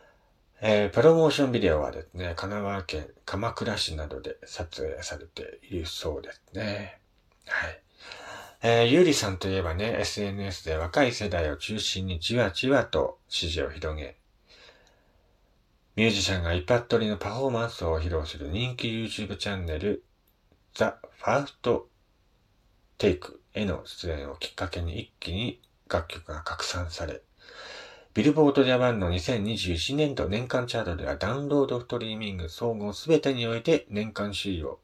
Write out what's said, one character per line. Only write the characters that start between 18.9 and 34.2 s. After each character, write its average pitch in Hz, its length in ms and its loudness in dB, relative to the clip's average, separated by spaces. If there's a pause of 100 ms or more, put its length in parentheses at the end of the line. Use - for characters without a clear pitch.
チ - 120 -6
ャ 98 80 -4
ン 87 100 -4
ネ 80 100 -4
ル、 98 260 -2 (680)
The 110 120 2 (380)
First 123 600 0 (1120)
Take - 380 0 (180)
へ 107 120 -2
の 87 200 -4
出 - 240 -10
演 71 220 -6
を 69 60 -12
き - 120 -8
っ - 60 -20
か 92 140 -4
け 87 120 -6
に 85 180 -4
一 - 200 -10
気 - 120 -8
に 107 300 -4 (260)
楽 85 200 -2
曲 - 240 -12
が 80 100 -10
拡 - 240 -6
散 87 240 -4
さ - 160 -8
れ、 73 160 -8 (960)
ビ 110 80 4
ル 147 100 6
ボ 147 160 8
ー 139 40 6
ド 139 100 8
ジ 127 80 4
ャ 123 80 6
パ 123 120 4
ン 113 80 0
の 90 120 2
二 90 80 2
千 107 240 0
二 110 120 -2
十 90 180 -2
一 82 200 -2
年 147 220 2
度 80 120 -2
年 113 200 -2
間 123 180 0
チ 120 120 -4
ャ 113 40 0
ー 104 40 -2
ト 87 100 -2
で - 100 -6
は 73 100 -2
ダ 98 180 -2
ウ 139 100 -4
ン 143 40 -4
ロ 143 180 4
ー - 20 2
ド、 127 120 -2
ス 123 60 -10
ト 123 140 -4
リ 110 160 -6
ー - 20 -6
ミ 107 140 -6
ン 95 60 -6
グ、 82 120 -6
総 117 240 -2
合 104 200 -4
す - 140 -12
べ 156 120 6
て 139 160 2
に 120 100 -2
お 113 100 0
い 113 60 -4
て 160 280 2
年 107 220 -4
間 104 220 -4